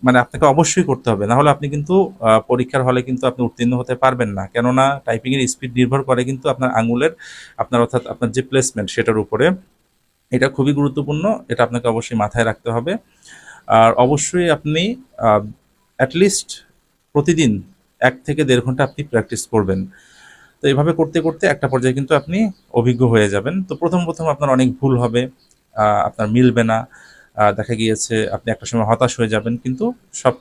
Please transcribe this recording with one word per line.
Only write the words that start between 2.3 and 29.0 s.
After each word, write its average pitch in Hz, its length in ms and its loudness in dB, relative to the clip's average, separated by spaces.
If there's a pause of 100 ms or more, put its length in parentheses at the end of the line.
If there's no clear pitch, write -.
পরীক্ষার 127 360 0
হলে 127 180 2
কিন্তু 127 260 -4
আপনি 123 180 -2
উত্তীর্ণ 120 280 -2
হতে 123 220 -4
পারবেন 123 340 0
না। 98 180 -6
কেননা 131 580 0
টাইপিংয়ের 127 420 -2
স্পিড 123 260 -10
নির্ভর 127 300 2
করে 127 200 0
কিন্তু 135 260 -4
আপনার 127 220 -2
আঙুলের, 120 400 0 (460)
আপনার, 120 240 0
অর্থাৎ 120 260 -2
আপনার 113 240 -4
যে 123 100 -2
প্লেসমেন্ট, 131 480 -2
সেটার 113 280 -2
উপরে। 110 340 0 (800)
এটা 127 180 2
খুবই 139 240 0
গুরুত্বপূর্ণ, 147 640 -2 (100)
এটা 123 140 0
আপনাকে 120 240 -2
অবশ্যই 117 300 -2
মাথায় 110 280 0
রাখতে 113 260 -4
হবে। 135 260 -4 (680)
আর 113 260 6
অবশ্যই 147 560 2
আপনি, 156 460 -2 (220)
আহ, 107 300 2 (560)
at 131 80 0
least 190 360 0 (640)
প্রতিদিন 143 480 2 (380)
এক 131 160 2 (100)
থেকে 151 180 -2
দেড় 123 180 2
ঘন্টা 131 220 -2
আপনি 143 200 -6
প্র্যাকটিস 113 440 -4
করবেন। 95 380 0 (760)
তো 143 60 0
এভাবে 147 260 2
করতে 160 280 0
করতে 160 260 -2
একটা 143 200 -2
পর্যায়ে 127 260 0
কিন্তু 139 220 0
আপনি 185 360 -2 (220)
অভিজ্ঞ 120 340 2
হয়ে 107 220 4
যাবেন। 123 340 -2
তো 165 120 -8
প্রথম 170 300 -2
প্রথম 165 220 -6
আপনার 147 220 -2
অনেক 127 240 2
ভুল 131 240 0
হবে, 120 320 -2 (460)
আহ, 104 300 2
আপনার - 220 -4
মিলবে 120 360 4
না, 113 240 -2 (480)
আহ, 104 160 2
দেখা 107 240 -6
গিয়েছে 110 540 -2
আপনি 110 220 -6
একটা 110 140 -8
সময় 113 200 -2
হতাশ 117 340 0